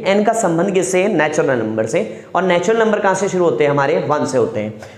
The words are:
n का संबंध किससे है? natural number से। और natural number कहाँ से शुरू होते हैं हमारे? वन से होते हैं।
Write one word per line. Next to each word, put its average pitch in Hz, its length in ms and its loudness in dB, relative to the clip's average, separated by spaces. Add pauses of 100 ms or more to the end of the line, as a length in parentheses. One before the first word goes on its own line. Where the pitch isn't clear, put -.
n 202 180 2
का 226 80 2
संबंध 180 400 0
किससे 185 280 2
है? 208 120 0
natural 151 440 0
number 110 280 -2
से। 170 160 -2 (320)
और 175 80 0
natural 180 360 2
number 214 220 2
कहाँ 190 140 2
से 190 140 -2
शुरू 180 160 0
होते 151 200 2
हैं 143 60 2
हमारे? 143 300 2
वन 147 260 0
से 135 120 -2
होते 107 220 0
हैं। 107 200 -8 (180)